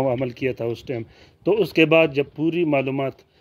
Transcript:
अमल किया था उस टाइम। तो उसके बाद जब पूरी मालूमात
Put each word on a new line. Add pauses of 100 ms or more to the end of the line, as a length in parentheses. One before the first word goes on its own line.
(120)
अमल
किया
था
उस
टाइम। (420)
तो
उसके
बाद
जब
पूरी
मालूमात (160)